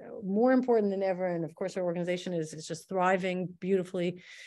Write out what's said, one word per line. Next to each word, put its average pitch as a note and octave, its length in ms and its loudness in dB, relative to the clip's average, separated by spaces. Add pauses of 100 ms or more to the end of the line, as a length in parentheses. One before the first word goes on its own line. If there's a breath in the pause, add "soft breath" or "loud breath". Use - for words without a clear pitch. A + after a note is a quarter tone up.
(240)
more G#3+ 300 4
important A#3+ 380 4
than G3 120 -2
ever. F#3 240 0
And E3+ 160 -2
of D#3 100 -8
course, F#3 200 -6
her F#3 100 -2
organization F3 500 -2
is, D#3+ 200 -4
is D#3 120 -12
just - 220 -10
thriving F#3 640 2 (100)
beautifully. F3+ 640 0 (260 loud breath)